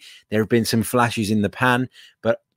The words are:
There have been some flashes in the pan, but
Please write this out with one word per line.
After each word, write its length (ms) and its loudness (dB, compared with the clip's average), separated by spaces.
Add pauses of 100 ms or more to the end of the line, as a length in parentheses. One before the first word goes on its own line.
(320)
There 100 0
have 80 -4
been 160 2
some 160 0
flashes 480 0
in 140 0
the 80 -2
pan, 360 0 (360)
but 180 -2 (160)